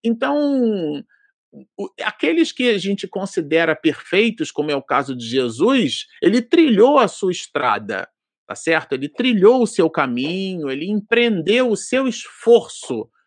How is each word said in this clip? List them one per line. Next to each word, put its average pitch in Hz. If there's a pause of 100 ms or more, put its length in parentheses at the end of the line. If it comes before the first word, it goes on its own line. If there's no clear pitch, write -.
Então, 233 (760)
o, - (140)
aqueles 320
que 247
a 208
gente 196
considera 165
perfeitos, 180
como 147
é -
o 135
caso 131
de 117
Jesus, 131 (140)
ele 240
trilhou 277
a 226
sua 185
estrada, 107 (380)
tá -
certo? -
Ele 135
trilhou 240
o 214
seu 165
caminho, 156
ele 147
empreendeu 220
o 214
seu 262
esforço - (180)